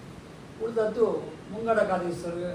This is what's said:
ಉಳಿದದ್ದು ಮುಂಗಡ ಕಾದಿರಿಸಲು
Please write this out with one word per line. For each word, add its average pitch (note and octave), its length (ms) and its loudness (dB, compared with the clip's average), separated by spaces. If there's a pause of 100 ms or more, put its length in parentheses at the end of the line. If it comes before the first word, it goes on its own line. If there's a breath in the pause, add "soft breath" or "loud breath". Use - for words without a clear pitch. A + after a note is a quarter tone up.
(640)
ಉಳಿದದ್ದು A3 720 2 (140)
ಮುಂಗಡ A3+ 280 2
ಕಾದಿರಿಸಲು F3 600 0 (160)